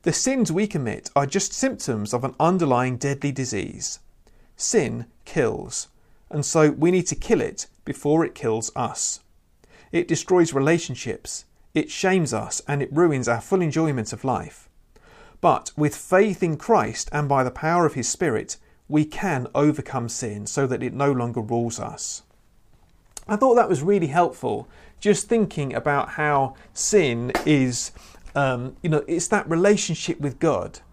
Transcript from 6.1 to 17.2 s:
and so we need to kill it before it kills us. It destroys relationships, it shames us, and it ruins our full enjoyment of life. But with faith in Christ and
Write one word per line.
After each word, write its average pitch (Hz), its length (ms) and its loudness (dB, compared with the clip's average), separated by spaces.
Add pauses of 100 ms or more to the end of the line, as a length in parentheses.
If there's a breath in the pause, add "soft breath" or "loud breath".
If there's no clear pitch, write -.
and 147 160 -4
so 156 260 6
we 160 200 2
need 180 160 2
to - 80 -4
kill 202 240 2
it - 280 -6 (180)
before 151 400 0
it - 100 -10
kills 113 400 -4
us. - 440 -6 (720 soft breath)
It 170 160 0
destroys 170 460 2
relationships, 139 920 -2 (280)
it 151 180 0
shames 185 420 2
us, - 340 -4
and 143 140 -2
it 135 100 -4
ruins 143 360 2
our 117 140 0
full 190 200 0
enjoyment 147 500 0
of 113 120 -10
life. - 460 -6 (680 soft breath)
But - 380 2
with 151 180 0
faith 190 480 2
in 156 140 0
Christ - 540 0
and 147 180 -2